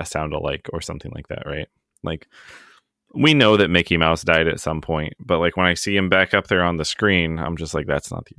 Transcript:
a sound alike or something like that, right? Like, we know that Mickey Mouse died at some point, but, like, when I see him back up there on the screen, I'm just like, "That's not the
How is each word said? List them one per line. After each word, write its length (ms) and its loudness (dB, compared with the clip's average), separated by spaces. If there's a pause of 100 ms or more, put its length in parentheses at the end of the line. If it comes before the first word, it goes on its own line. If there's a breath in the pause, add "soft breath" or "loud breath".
a 40 -10
sound 280 -4
alike 400 -6
or 80 -8
something 340 -12
like 140 -16
that, 160 -10
right? 240 -10 (340)
Like, 240 -8 (880 loud breath)
we 180 0
know 220 6
that 140 4
Mickey 260 2
Mouse 300 2
died 240 4
at 100 -4
some 220 -4
point, 360 -4
but, 220 0
like, 160 0
when 100 2
I 100 4
see 200 -4
him 140 0
back 240 4
up 140 0
there 140 2
on 140 0
the 80 -4
screen, 560 0
I'm 160 -4
just 180 -8
like, 140 -4
"That's 240 -2
not 140 -10
the 140 -20